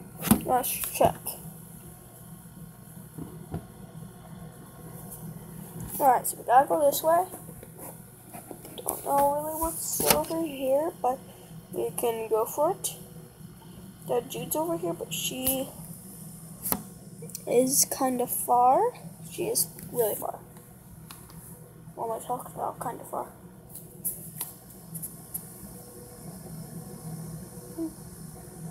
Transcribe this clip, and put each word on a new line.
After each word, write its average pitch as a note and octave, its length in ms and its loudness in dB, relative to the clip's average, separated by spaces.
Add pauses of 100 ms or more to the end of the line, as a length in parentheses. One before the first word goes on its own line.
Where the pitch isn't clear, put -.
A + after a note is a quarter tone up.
(460)
Let's B3+ 240 4
check. - 460 4 (4000)
Alright, C4 260 8
so - 120 -2
we - 80 -8
gotta B3+ 220 10
go E4 120 6 (100)
this - 140 2
way. E4+ 220 8 (1600)
Don't - 200 -4
know C#4+ 300 6
really D#4 260 -2
what's - 400 0 (120)
over E4 320 2
here, C#4 460 2 (100)
but B3+ 160 2 (540)
we A#3 200 0
can A3+ 360 0
go G#3+ 160 6
for D4 280 4
it. - 260 -4 (1120)
That A#3+ 200 2
Jude's - 280 -2
over E4+ 200 2
here, E4+ 140 0
but - 220 -4
she C4 560 0 (1800)
is B3+ 380 6
kinda B3 420 2
far. B3 540 8 (500)
She - 140 -2
is - 220 2 (260)
really A#3 220 4
far. - 240 -4 (1600)
What A#3 120 -4
am A3+ 140 -2
I - 40 -12
talking B3+ 280 -4
about? - 280 -4
Kinda - 240 -6
far. - 200 -4 (4000)
Hmm. E4 100 -2 (840)